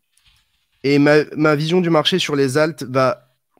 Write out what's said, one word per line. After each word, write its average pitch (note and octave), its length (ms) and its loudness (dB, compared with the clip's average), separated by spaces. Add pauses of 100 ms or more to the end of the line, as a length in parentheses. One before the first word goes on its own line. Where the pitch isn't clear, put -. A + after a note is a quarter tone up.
(840)
et C#3+ 160 2
ma, D3 260 4 (120)
ma D3+ 180 2
vision D#3 260 -2
du E3+ 100 -2
marché E3 280 0
sur D#3 160 -6
les C#3 240 0
alts D#3+ 260 -2
va B2+ 500 -4 (260)